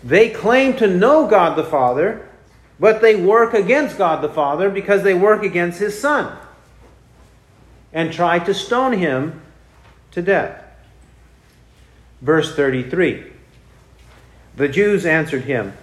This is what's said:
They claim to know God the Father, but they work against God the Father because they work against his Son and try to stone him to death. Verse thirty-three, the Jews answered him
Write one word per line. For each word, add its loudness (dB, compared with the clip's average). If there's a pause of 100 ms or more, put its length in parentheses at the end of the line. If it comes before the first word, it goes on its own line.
They 4
claim 0
to 2
know 4
God 2
the -2
Father, -2 (540)
but 2
they 6
work 2
against 0
God 0
the -4
Father -2
because 0
they 2
work 2
against -4
his -6
Son -4 (1500)
and -4
try 0
to -2
stone -2
him -4 (680)
to -8
death. -2 (1600)
Verse 0
thirty-three, -2 (1300)
the -2
Jews 0
answered -2
him -6